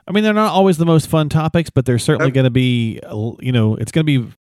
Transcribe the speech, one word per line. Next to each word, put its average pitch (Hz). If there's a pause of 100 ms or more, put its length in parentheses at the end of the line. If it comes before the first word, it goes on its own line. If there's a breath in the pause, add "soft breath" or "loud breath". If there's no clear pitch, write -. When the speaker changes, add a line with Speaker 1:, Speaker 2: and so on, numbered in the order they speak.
Speaker 1:
I -
mean, 208
they're 214
not 214
always 190
the 165
most 165
fun 156
topics, 160
but 127
they're 120
certainly 151
Speaker 2:
Nope. 131
Speaker 1:
gonna 131
be, 120
uh, -
l-, 110
you 127
know, 113
it's -
gonna 160
be 139 (200)